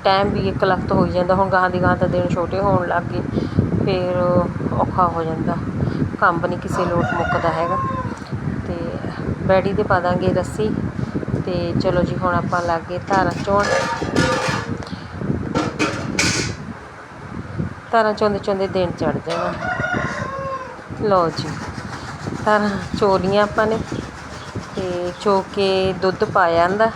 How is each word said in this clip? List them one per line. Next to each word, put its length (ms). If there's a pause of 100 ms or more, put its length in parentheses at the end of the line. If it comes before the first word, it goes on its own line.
ਟਾਈਮ 260
ਵੀ 180
ਇੱਕ 160
ਲੱਖ 160 (100)
ਤੋਂ 80
ਹੋਈ 140
ਜਾਂਦਾ। 240
ਹੁਣ 140
ਗਾਹਾਂ 200
ਦੀ 120
ਗਾਹਾਂ 160
ਤਾਂ 100
ਦਿਨ 220
ਛੋਟੇ 300
ਹੋਣ 280
ਲੱਗ 160
ਗਏ, 180 (640)
ਫਿਰ 320 (560)
ਔਖਾ 340
ਹੋ 160
ਜਾਂਦਾ, 320 (640)
ਕੰਮ 260
ਨਹੀਂ 140
ਕਿਸੇ 260
ਲੋਟ 280
ਮੁੱਕਦਾ 360
ਹੈਗਾ। 280 (920)
ਤੇ 80 (680)
ਬੈੜੀ 320
'ਤੇ 100
ਪਾ 160
ਦਾਂਗੇ 340
ਰੱਸੀ 420 (720)
ਤੇ 360
ਚਲੋ 200
ਜੀ 140
ਹੁਣ 200
ਆਪਾਂ 260
ਲੱਗ 280
ਗਏ 180
ਧਾਰਾਂ 240
ਚੋਣ। 340 (4000)
ਧਾਰਾਂ 220
ਚੋਂਦੇ 260
ਚੋਂਦੇ 280
ਦਿਨ 240
ਚੜ੍ਹ 260 (120)
ਜਾਣਾ। 240 (1500)
ਲਓ 280
ਜੀ, 200 (960)
ਧਾਰਾਂ 240 (300)
ਚੋ 180
ਲਈਆਂ 260
ਆਪਾਂ 240
ਨੇ 100 (1000)
ਤੇ 360 (100)
ਚੋ 240 (100)
ਕੇ 380
ਦੁੱਧ 300
ਪਾ 280
ਜਾਂਦਾ 440